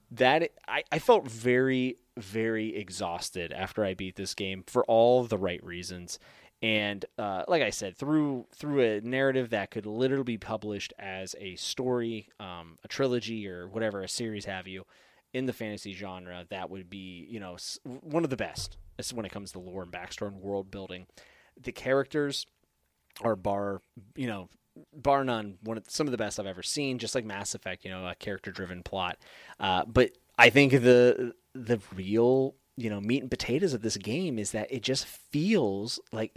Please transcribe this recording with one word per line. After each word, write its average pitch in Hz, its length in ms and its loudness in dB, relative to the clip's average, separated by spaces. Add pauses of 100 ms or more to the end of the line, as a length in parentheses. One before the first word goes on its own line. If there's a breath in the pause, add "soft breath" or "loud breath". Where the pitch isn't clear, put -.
(140)
That, 131 360 4 (180)
I, 143 240 -4
I 160 60 0
felt 190 280 6
very, 127 720 2 (220)
very 110 580 -2
exhausted 90 760 -6
after 95 320 -4
I 95 120 0
beat 92 200 -8
this 95 200 -6
game 95 320 -6
for - 180 2
all 120 400 6
the 110 140 -2
right 90 260 -2
reasons. 87 540 -10 (420 loud breath)
And, 104 420 0 (140)
uh, 98 320 -2
like 165 140 2
I 107 80 2
said, 98 260 -6
through, 143 580 0
through 143 280 0
a 107 180 4
narrative 131 500 2
that 101 200 -2
could 104 160 -6
literally 131 380 0
be 120 120 -2
published 104 600 -6
as 95 420 -10
a 92 160 -10
story, 120 720 -2 (100)
um, 85 460 -14
a - 40 -20
trilogy 113 600 -2
or 90 180 -10
whatever, 101 360 -4
a 92 60 -8
series 107 360 -6
have 95 240 -8
you, 92 160 -12 (480 soft breath)
in 131 140 -4
the 123 80 -2
fantasy 104 400 -8
genre, 90 560 -12
that 92 180 -8
would 90 220 -14
be, 92 400 -12
you 113 100 -10
know, 92 140 -10
s-, - 300 -12
one 147 380 -4
of 160 60 0
the 131 80 -2
best - 400 -8 (220)
as - 160 -8
when 113 100 -6
it 95 80 -10
comes 101 200 -10
to 92 80 -14
lore 90 220 -10
and 87 80 -14
backstory 90 380 -8
and 98 140 -12
world 98 280 -4
building. 92 360 -12 (520 soft breath)
The 123 140 -10
characters 139 720 0 (760)
are 113 120 2
bar, 101 460 -2 (340)
you 135 120 -4
know, 98 240 -6 (440)
bar 139 280 4
none, 110 400 -2
one 110 140 -4
of, 107 100 -10
some - 200 -2
of 135 60 -2
the 120 40 0
best 104 240 -4
I've 98 60 -6
ever 92 160 -8
seen, 135 360 -2
just 117 160 -4
like 120 120 -2
Mass 101 280 -6
Effect, - 300 -10
you 98 60 -10
know, 92 160 -8
a 87 80 -6
character-driven 92 680 -8
plot. 92 360 -4 (420 loud breath)
Uh, 92 240 2
but 117 280 4 (260)
I 120 100 12
think 135 240 8
the, 123 600 8 (180)
the 117 260 -2 (160)
real, 117 600 4 (240)
you 117 100 -4
know, 104 100 -2
meat 113 220 0
and 123 100 -8
potatoes 143 440 0
of 107 80 -4
this 107 160 -2
game 123 400 -2
is 104 140 -4
that 107 200 -4
it 127 100 -6
just 131 220 0
feels 135 960 0 (100)
like 113 260 -4